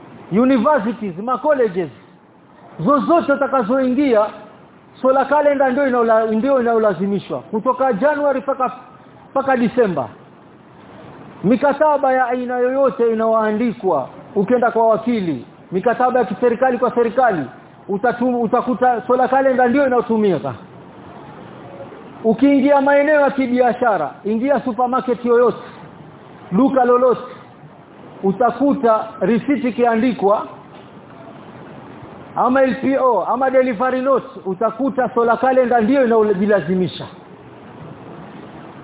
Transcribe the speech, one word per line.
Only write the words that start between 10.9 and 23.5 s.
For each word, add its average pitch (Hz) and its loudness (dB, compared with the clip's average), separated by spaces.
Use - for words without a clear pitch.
Mikataba 277 2
ya 254 2
aina 247 -4
yoyote 247 0
inayoandikwa, 214 0
ukienda 233 2
kwa 226 2
wakili, 202 0
mikataba 240 0
ya 233 2
kiserikali 240 0
kwa 240 -2
serikali, 233 2
utatu-, 240 -2
utakuta 240 0
solar 254 2
calendar 254 2
ndio 277 2
inayotumika. 214 0
Ukiingia 277 4
maeneo 285 4
ya 277 2
kibiashara, 240 0